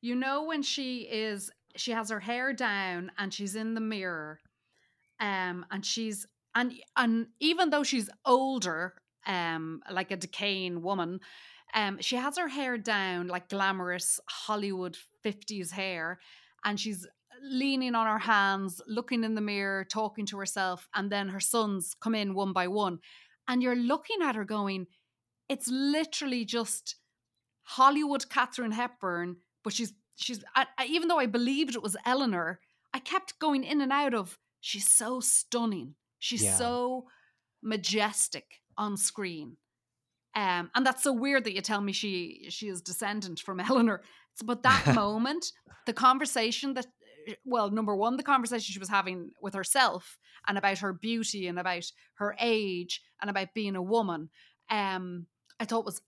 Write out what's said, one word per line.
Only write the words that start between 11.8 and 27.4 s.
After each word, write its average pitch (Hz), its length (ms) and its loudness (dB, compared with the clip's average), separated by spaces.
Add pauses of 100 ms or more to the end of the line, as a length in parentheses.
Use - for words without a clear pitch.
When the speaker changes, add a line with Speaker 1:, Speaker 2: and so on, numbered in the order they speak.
Speaker 1:
she 247 140 -2
has 269 200 -2
her 349 120 -2
hair 262 280 -2
down, 190 520 -2
like 175 200 -6
glamorous 190 800 0
Hollywood 196 680 -4 (280)
fifties 202 480 -6
hair, 180 480 -4 (440)
and 208 160 0
she's 196 280 -6 (360)
leaning 262 520 0
on 226 120 4
her 214 120 2
hands, 196 680 2
looking 233 380 -2
in 220 100 0
the 214 60 -2
mirror, 196 420 0
talking 208 440 -4
to 202 100 -8
herself, 190 580 -4
and 196 160 -2
then 196 200 -2
her 190 100 -6
sons 208 580 0
come 226 160 0
in 202 200 -2
one 196 180 0
by 180 160 2
one, 190 300 0 (500)
and 254 140 2
you're 247 120 4
looking 285 480 0
at 277 140 2
her 214 80 -2
going, 196 420 -2 (600)
"It's 269 200 -2
literally 277 760 0
just 220 520 -4 (680)